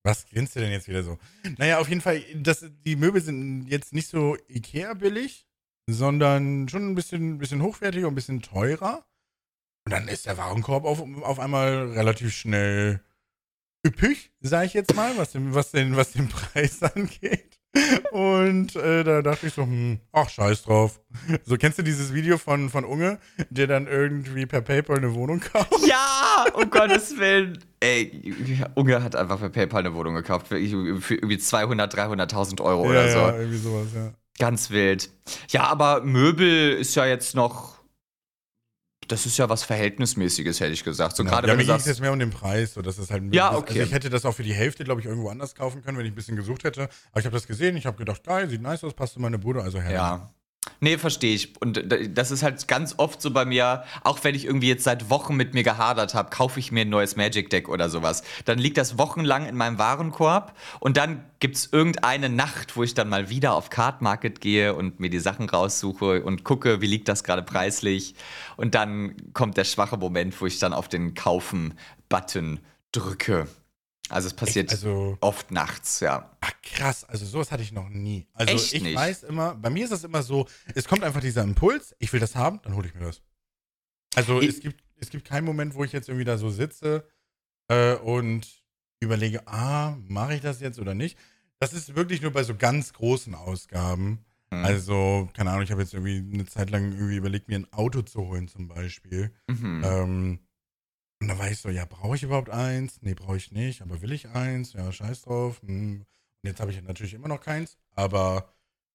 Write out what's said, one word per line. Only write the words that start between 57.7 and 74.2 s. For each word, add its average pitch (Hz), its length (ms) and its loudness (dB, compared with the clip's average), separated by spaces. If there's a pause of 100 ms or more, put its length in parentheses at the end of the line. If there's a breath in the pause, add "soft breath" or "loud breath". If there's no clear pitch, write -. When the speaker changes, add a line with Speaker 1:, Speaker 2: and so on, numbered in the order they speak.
Speaker 2:
sowas. 80 340 0 (220 loud breath)
Dann 117 140 2
liegt 143 180 0
das 123 200 0
wochenlang 143 480 2
in - 100 -8
meinem 117 220 0
Warenkorb 156 800 2 (220 loud breath)
und 131 160 2
dann 147 300 2 (140)
gibt's - 320 -2
irgendeine 143 580 4
Nacht, 123 480 -2
wo 120 60 2
ich 120 100 0
dann 110 160 2
mal 98 200 0
wieder 127 260 2
auf 80 140 -2
Card 123 320 0
Market 107 380 0
gehe 104 340 4
und 90 280 -4
mir 92 80 -2
die 87 100 0
Sachen 95 300 -2
raussuche 95 720 2
und 95 220 -4
gucke, 123 340 2
wie 104 80 0
liegt 107 220 2
das 101 160 0
gerade 90 180 0
preislich. 95 720 0 (400 loud breath)
Und 120 180 0
dann 104 600 -2
kommt 107 240 0
der 95 80 2
schwache 104 320 0
Moment, 90 440 -2
wo 95 40 -4
ich 90 140 -4
dann 92 140 0
auf 73 140 -4
den 87 260 -4
Kaufen-Button 87 1500 -4 (320 soft breath)
drücke. 92 560 -2 (640)
Also 92 180 -4